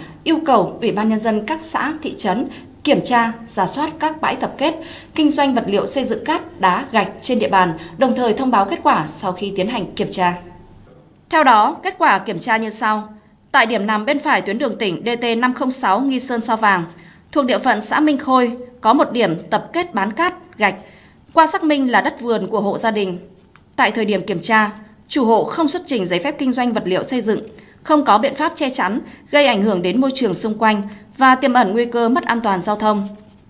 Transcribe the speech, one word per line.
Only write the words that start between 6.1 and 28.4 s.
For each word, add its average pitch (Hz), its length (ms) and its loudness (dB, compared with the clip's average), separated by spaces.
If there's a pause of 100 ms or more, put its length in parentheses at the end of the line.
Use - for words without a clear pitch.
cát, 320 360 -4
đá, 196 320 2
gạch 202 160 2 (120)
trên 247 180 0
địa 208 100 0
bàn, 185 240 4 (260)
đồng 240 180 2
thời 240 180 2
thông 262 160 -2
báo 196 140 4
kết 320 180 -4
quả 262 240 2
sau 185 260 -4
khi 196 240 -6
tiến 185 120 0
hành 226 260 -6
kiểm - 160 -4
tra. 175 240 0 (960)
Theo 311 140 4
đó, 240 380 6
kết 381 160 -6
quả 254 200 4
kiểm 202 200 -8
tra 226 180 -2
như 220 140 -4
sau. 214 440 -4 (380)
Tại 254 140 4
điểm 214 200 0
nằm 214 180 0
bên 285 140 0
phải 254 220 2
tuyến 202 180 -4
đường 233 200 -4
tỉnh 190 280 -2
D - 20 -2 (120)
T 233 180 0
năm 247 160 2
không 254 160 -2
sáu 226 300 0
Nghi 262 200 0
Sơn 240 200 -4
Sao 240 160 -2
Vàng, 196 280 2 (480)
thuộc 285 140 2
địa 240 120 2
phận 240 220 0
xã 254 200 0
Minh 302 180 2
Khôi, 247 380 2 (240)
có 220 120 4
một 294 200 2
điểm 208 240 0 (140)
tập 208 220 -2
kết 349 220 -4
bán 202 180 -2
cát, 359 220 -2 (240)
gạch. 196 160 0 (580)
Qua 320 140 6
xác 381 180 -2
minh 285 260 2
là 214 100 4
đất - 200 -2
vườn 220 260 -2
của 208 140 -2
hộ 196 180 -2
gia 226 120 0
đình. 190 280 -2 (580)
Tại 202 140 2
thời 220 140 -2
điểm 208 220 0
kiểm 180 140 -4
tra, 214 300 2 (380)
chủ 277 160 0
hộ 214 200 4
không 311 240 0
xuất 359 180 -4
trình 208 200 -2
giấy 175 120 0
phép 294 200 -4
kinh 262 140 0
doanh 247 200 0
vật - 140 -2
liệu 180 160 0
xây 254 180 -4
dựng, 214 200 0 (420)
không 302 220 2
có 214 140 6
biện 269 160 -2
pháp 330 200 -2